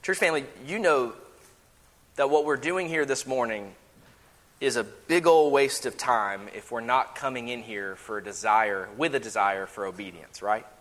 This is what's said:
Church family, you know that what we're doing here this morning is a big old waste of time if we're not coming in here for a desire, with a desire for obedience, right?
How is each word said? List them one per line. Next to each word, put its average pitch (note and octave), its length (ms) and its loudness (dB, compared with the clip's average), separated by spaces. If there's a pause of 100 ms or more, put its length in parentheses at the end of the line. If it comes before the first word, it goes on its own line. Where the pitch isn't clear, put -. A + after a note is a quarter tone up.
Church F#3+ 160 -2
family, D#3+ 260 2 (220)
you F#3 120 -6
know C#3 360 4 (1000)
that C#3 120 2
what D3 160 4
we're D3 140 0
doing E3+ 300 -2
here D#3+ 180 0
this C3+ 200 -2
morning A2+ 480 -2 (840)
is B2+ 160 0
a A2+ 80 0
big E3 420 0
old D#3 240 8
waste C#3 360 2
of A2+ 100 -6
time G#2 580 0
if - 160 -14
we're A#2 120 -6
not B2 320 0
coming B2+ 340 -6
in A#2+ 140 -8
here G2+ 340 -8
for G#2+ 220 -10
a G2+ 40 -8
desire, G2+ 640 0 (120)
with D3+ 160 0
a C#3 40 0
desire G2 460 0
for G2 220 -8
obedience, F2+ 560 -12
right? G#2+ 240 -2 (140)